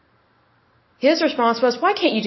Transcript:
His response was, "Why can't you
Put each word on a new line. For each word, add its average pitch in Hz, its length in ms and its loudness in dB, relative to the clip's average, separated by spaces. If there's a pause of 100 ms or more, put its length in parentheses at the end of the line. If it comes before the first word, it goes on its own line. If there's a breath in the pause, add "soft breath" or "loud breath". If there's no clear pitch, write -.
(1000)
His 320 240 2
response 233 400 0
was, 247 180 0
"Why 370 120 0
can't 349 220 0
you 214 120 -2